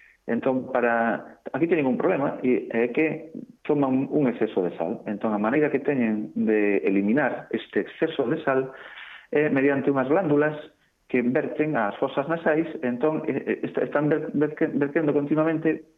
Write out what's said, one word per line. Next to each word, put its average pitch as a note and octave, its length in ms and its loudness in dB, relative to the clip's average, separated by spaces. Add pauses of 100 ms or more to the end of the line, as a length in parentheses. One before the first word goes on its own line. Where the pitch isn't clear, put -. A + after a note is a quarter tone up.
(280)
Entón, B2+ 460 -2
para... A#2 680 0 (140)
aquí D#3 180 0
teñen D3+ 160 2
un B2 100 2
problema, D3 460 0
e B2+ 260 2
é A#2+ 220 0
que D#3 400 -2 (320)
toman C3+ 480 0
un D3 160 2
exceso A2 340 0
de F2 160 -2
sal. E2+ 300 -4
Entón, G#2+ 260 -2
a G#2 80 -2
maneira C#3 300 2
que C3 100 0
teñen A2+ 540 0
de G#2+ 480 2
eliminar G2+ 680 2
este - 380 -2
exceso D#3+ 400 -2
de D#3+ 160 -2
sal C3 320 0 (560)
é D3 180 2
mediante C3+ 380 2
unhas C3+ 240 2
glándulas D3+ 460 2 (500)
que B2+ 140 2
verten C3+ 560 0
ás G#2 240 0
fosas C#3 260 -2
nasais, E3 400 0 (140)
entón, B2+ 480 0
eh, C3 80 -2
eh, - 260 -2
est-, - 180 -4
están D3 280 0
ver-, D3+ 240 -2
verque-, D3+ 400 0
vertendo C#3+ 400 0
continuamente D#3 840 0